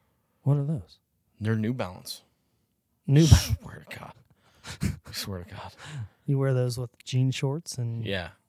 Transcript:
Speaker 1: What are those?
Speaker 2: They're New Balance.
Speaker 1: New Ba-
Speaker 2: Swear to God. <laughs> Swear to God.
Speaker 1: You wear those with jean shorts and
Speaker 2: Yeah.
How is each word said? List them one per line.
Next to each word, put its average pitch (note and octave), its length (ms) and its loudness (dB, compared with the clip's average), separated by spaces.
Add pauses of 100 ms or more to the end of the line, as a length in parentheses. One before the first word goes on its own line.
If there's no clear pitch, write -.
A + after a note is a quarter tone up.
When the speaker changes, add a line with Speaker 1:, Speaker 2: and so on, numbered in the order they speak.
(440)
Speaker 1:
What C#3 140 4
are C#3+ 80 0
those? C#3+ 340 -6 (420)
Speaker 2:
They're A2 140 2
New A2 180 0
Balance. F2+ 480 -8 (840)
Speaker 1:
New D3 200 8
Ba- A2+ 80 12 (260)
Speaker 2:
Swear - 280 -16
to - 100 -14
God. - 140 -18 (920)
<laughs> - 80 -18
Swear F#2 320 -8
to - 100 -18
God. F#2+ 200 -16 (520)
Speaker 1:
You C#3 120 0
wear C3+ 160 2
those B2 240 0
with B2 120 -8 (140)
jean C3 280 2
shorts C#3 460 -4
and A#2 280 -4
Speaker 2:
Yeah. F#2+ 240 -4 (200)